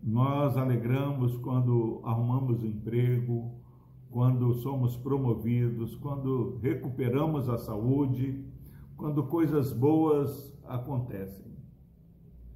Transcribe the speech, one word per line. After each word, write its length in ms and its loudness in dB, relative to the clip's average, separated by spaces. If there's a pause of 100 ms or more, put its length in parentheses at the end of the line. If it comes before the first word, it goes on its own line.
Nós 540 2
alegramos 840 0
quando 680 2
arrumamos 580 0
um 40 -2
emprego, 840 0 (580)
quando 440 4
somos 420 -2
promovidos, 1000 0
quando 640 -2
recuperamos 880 0
a 80 0
saúde, 840 0 (540)
quando 280 -2
coisas 500 2
boas 920 2
acontecem. 840 -6 (1040)